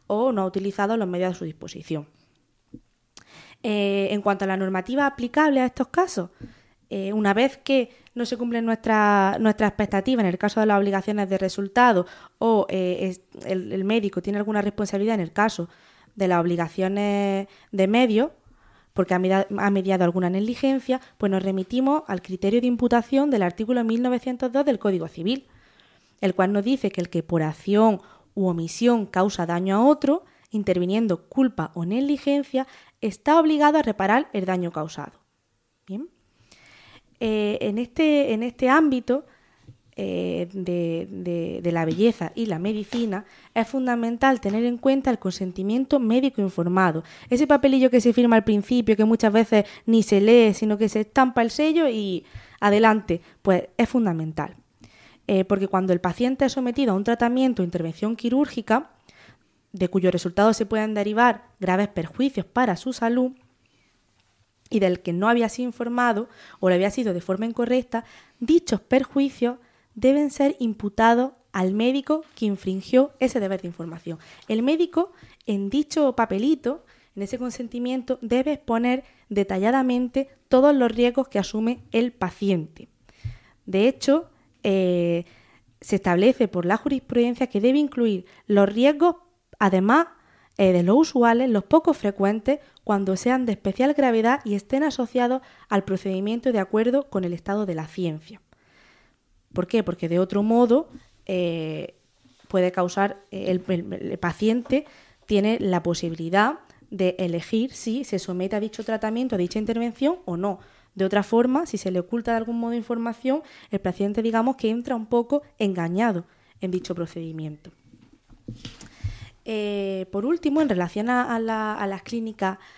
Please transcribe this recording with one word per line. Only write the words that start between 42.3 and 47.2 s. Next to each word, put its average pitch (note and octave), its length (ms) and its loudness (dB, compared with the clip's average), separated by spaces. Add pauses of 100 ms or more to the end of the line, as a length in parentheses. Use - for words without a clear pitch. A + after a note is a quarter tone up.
y A#3 120 -6
la F3+ 140 -4
medicina, G#3+ 640 -4 (280)
es A3+ 140 -2
fundamental B3 720 0
tener G#3+ 240 -2
en A#3+ 140 -2
cuenta C4+ 340 2
el A3 80 -2
consentimiento G3 800 -2
médico B3+ 400 0
informado. F3+ 640 0 (260)